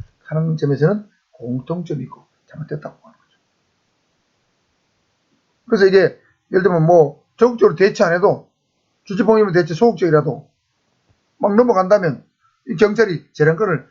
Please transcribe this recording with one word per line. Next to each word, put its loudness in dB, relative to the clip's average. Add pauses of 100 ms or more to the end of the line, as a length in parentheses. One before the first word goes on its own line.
(240)
하는 -4
점에서는 -2 (240)
공통점이 -10
있고 -20 (220)
잘못됐다고 -14 (100)
하는 -20
거죠. -20 (2250)
그래서 2
이게 2 (320)
예를 0
들면 0
뭐, 2 (140)
적극적으로 2
대처 0
안 0
해도, -2 (540)
주지폭력범 0
대처 0
소극적이라도 0 (880)
막 -2
넘어간다면 0 (440)
이 -8
경찰이 -2
재량권을 -2